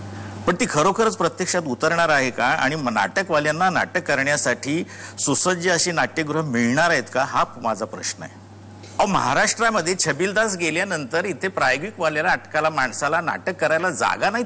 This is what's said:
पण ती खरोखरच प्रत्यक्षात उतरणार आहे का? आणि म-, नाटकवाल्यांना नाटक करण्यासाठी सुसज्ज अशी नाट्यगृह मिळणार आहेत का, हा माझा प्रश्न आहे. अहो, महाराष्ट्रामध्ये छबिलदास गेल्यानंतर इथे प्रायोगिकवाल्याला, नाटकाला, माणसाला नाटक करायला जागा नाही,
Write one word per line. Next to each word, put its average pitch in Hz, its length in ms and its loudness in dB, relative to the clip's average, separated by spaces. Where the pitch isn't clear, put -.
पण 180 80 2
ती 233 140 -2
खरोखरच 196 480 2
प्रत्यक्षात 175 440 0
उतरणार 160 480 2
आहे 131 200 4
का? 117 160 0
आणि 139 300 2
म-, 135 140 -2
नाटकवाल्यांना 151 800 2
नाटक 127 340 0
करण्यासाठी 143 800 0
सुसज्ज 175 500 2
अशी 175 220 2
नाट्यगृह 151 500 -2
मिळणार 131 480 2
आहेत 139 140 2
का, 131 100 2
हा 139 200 0
माझा 110 240 -2
प्रश्न - 380 -8
आहे. - 240 -16
अहो, 196 80 2
महाराष्ट्रामध्ये 185 920 2
छबिलदास 190 560 0
गेल्यानंतर 170 680 -2
इथे 185 220 -4
प्रायोगिकवाल्याला, 156 840 0
नाटकाला, 156 400 0
माणसाला 147 520 0
नाटक 123 340 -4
करायला 160 340 2
जागा 113 400 0
नाही, 233 160 -2